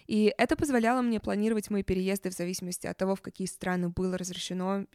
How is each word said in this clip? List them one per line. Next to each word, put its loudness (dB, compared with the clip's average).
и 4
это 4
позволяло 2
мне 0
планировать 0
мои 0
переезды 0
в -10
зависимости -6
от -6
того, 2
в -12
какие -8
страны -2
было -2
разрешено -4